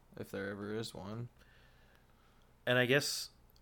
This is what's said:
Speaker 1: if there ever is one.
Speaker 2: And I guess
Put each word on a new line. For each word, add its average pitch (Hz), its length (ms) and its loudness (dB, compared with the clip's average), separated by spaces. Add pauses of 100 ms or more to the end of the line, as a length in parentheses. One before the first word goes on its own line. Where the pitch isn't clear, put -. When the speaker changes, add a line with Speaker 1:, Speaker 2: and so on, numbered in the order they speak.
(180)
Speaker 1:
if 107 120 -10
there 98 200 -4
ever 104 240 -6
is 113 200 -6
one. 110 340 -8 (1400)
Speaker 2:
And 123 120 6
I 123 80 6
guess - 440 2 (300)